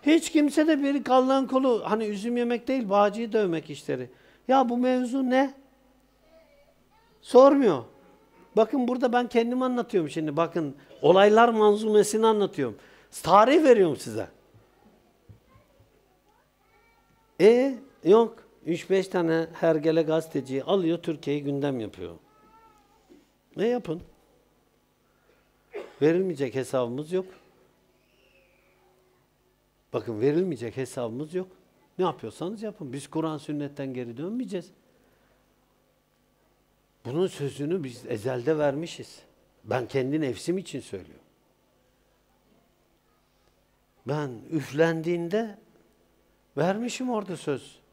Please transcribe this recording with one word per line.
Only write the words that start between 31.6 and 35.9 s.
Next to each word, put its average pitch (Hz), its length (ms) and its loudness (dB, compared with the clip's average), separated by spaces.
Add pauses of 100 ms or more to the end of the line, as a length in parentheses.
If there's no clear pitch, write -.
Ne 180 60 -2
yapıyorsanız 175 580 -8
yapın. 185 300 -12
Biz 139 180 -12
Kur'an 156 280 -6
sünnetten 143 560 -10
geri 120 220 -10
dönmeyeceğiz. 185 540 -10 (2250)